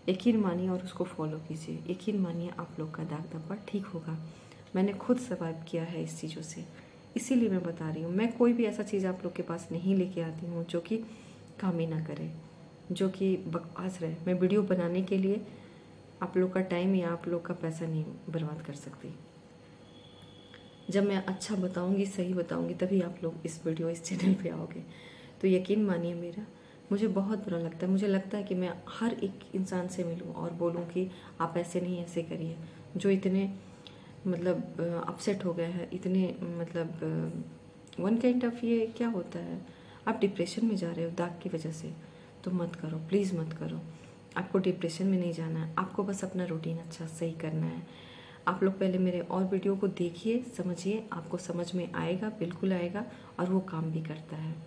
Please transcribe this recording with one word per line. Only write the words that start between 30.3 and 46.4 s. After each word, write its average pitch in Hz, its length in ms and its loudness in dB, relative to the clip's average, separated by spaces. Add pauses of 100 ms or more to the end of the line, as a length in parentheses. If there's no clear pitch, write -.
और 170 180 -4
बोलूं 170 320 0
कि 185 280 -2 (300)
आप 165 160 0
ऐसे 175 240 0
नहीं, 180 240 -2
ऐसे 170 180 -4
करिए। 160 340 -4 (400)
जो 196 140 4
इतने 196 440 4 (720)
मतलब, 180 540 0
अ, 170 280 0
upset 190 360 0
हो 170 100 2
गए 170 120 0
हैं, 175 240 -4
इतने 185 520 2
मतलब, 170 460 -2
अ, 165 1120 -4
one 226 220 4
kind 247 280 6
of, 240 120 -6
ये 226 220 4
क्या 233 220 -2
होता 180 300 -2
है, 170 220 -6 (480)
आप 226 120 2
depression 196 460 2
में 214 100 4
जा 170 160 0
रहे 170 120 0
हो 165 60 -2
दाग 175 320 -2
की 190 60 -2
वजह 160 240 -2
से, 156 200 -8 (520)
तो 185 60 -2
मत 175 260 0
करो, 156 220 -4
please 190 360 2
मत 160 180 -2
करो। 160 280 -6 (560)
आपको 185 220 2
depression 180 480 2
में 190 140 6
नहीं 175 120 0
जाना 160 320 -2
है, 160 140 -6
आपको 190 260 0
बस 196 200 -2
अपना 185 200 0